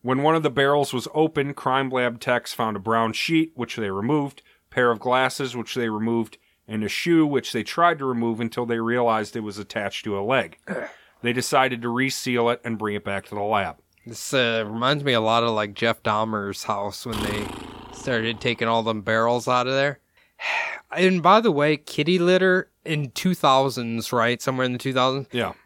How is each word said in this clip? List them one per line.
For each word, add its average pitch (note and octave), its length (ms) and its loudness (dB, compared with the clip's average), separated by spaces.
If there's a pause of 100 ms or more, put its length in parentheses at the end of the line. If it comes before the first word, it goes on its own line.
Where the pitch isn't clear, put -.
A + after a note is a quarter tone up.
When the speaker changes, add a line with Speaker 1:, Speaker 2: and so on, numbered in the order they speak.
Speaker 1:
When C3 200 0
one D#3 140 4
of D#3+ 80 0
the D3 80 2
barrels C#3 420 2
was A#2+ 220 -4
open, D#3 400 0
crime C3+ 340 0
lab B2 320 -2
techs B2 320 -2
found A2 240 -2
a - 20 -6
brown A2 320 2
sheet, D#3+ 440 0
which A#2+ 200 -6
they G#2+ 140 -2
removed, C3 520 -2 (280)
pair B2 220 2
of A2 80 0
glasses, B2+ 580 0
which A2+ 160 -8
they A#2+ 160 0
removed, A2+ 480 0 (300)
and G#2+ 160 -4
a G#2 40 -2
shoe, E3 380 4
which C#3 260 -2
they A2+ 120 -2
tried E3+ 340 2
to C#3 80 -6
remove A#2 340 0
until A#2+ 280 -4
they A#2 120 0
realized A2+ 560 0
it A#2 40 -6
was G#2 180 -8
attached G2+ 480 -6
to G#2 120 -4
a G2 40 -2
leg. G#2+ 460 -2
Speaker 2:
Ugh. - 160 -8 (400)
Speaker 1:
They A#2+ 100 0
decided B2+ 480 0
to A#2+ 80 -4
reseal A#2+ 640 0
it A#2+ 120 -4
and A2+ 140 -4
bring G#2 180 -4
it G2+ 80 -8
back G2 220 -6
to G#2 100 -12
the G#2 60 -4
lab. G#2 360 -2 (280)
Speaker 2:
This, - 260 -12
uh, A#2 360 2
reminds B2+ 360 -2
me C#3 100 2
a A2+ 80 4
lot A2+ 220 2
of, A#2 120 2
like, G#2 180 -2
Jeff A#2 300 -2
Dahmer's G#2+ 640 -2
house G2+ 380 -4
when A2 200 -6
they G#2 240 -4 (460)
started A2+ 460 -4
taking A#2 280 -2
all A2+ 160 2
them A2 180 -2
barrels A#2 460 2
out B2 180 2
of C3 80 -2
there. C#3 280 0 (380)
<sighs> - 100 -6 (420)
And F#3 300 2
by F#3+ 200 6
the A3+ 100 2
way, D3 260 2
kitty F3 420 0
litter F#3 500 4 (160)
in D3+ 260 -4
two F#3 220 0
thousands, B2+ 800 2
right? A#2 280 2
Somewhere B2+ 240 0
in B2+ 60 0
the B2 60 -4
two C3 160 -4
thousands. C3 380 0
Speaker 1:
Yeah. A2+ 220 -2 (120)